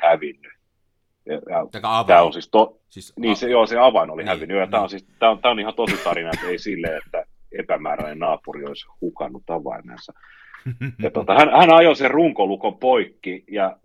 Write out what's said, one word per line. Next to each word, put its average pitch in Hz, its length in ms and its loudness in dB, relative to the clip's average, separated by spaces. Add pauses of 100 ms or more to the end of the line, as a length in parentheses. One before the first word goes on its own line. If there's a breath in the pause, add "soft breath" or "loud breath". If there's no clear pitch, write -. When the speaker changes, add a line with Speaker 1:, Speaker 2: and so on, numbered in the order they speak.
Speaker 1:
hävinnyt. 85 500 -2 (720)
Ja, - 80 -8
ja 82 380 -6
Speaker 2:
Taka 110 260 -4
avain. 113 80 -2
Speaker 1:
tää 87 160 8
on 80 100 2
siis 85 180 -14
to-, - 380 2
Speaker 2:
Siis - 280 -20
Speaker 1:
niin 117 160 -2
Speaker 2:
a- - 20 0
Speaker 1:
se, 120 160 -6
joo, 117 160 4
se 117 120 -4
avain 107 320 4
oli 80 120 -12
Speaker 2:
Niin, 82 60 -10
Speaker 1:
hävinnyt. 85 300 -4
Ja 95 80 -2
tää 107 140 -2
on 98 40 -2
Speaker 2:
niin. 92 60 -8
Speaker 1:
siis, 95 160 -16 (120)
tää 113 120 4
on, 107 80 0
tää 123 120 0
on 110 100 -2
ihan 107 140 -6
tosi 101 300 -4
tarina, 85 300 -4
että 90 120 -8
ei 90 120 -6
silleen, 82 480 -8
että - 180 -8 (340)
epämääräinen 76 600 -6
naapuri 78 460 -6
olisi 71 220 -14 (140)
hukannut 80 500 -10
avaimensa. 62 640 -12 (460 loud breath)
Speaker 2:
<laughs> 127 440 -12
Speaker 1:
Ja - 80 -2
tota, - 240 0
hän, 147 160 6 (100)
hän 165 140 8
ajoi 165 220 8
sen 135 140 0
runkolukon 104 680 -2
poikki, 101 720 -2
ja 98 340 -4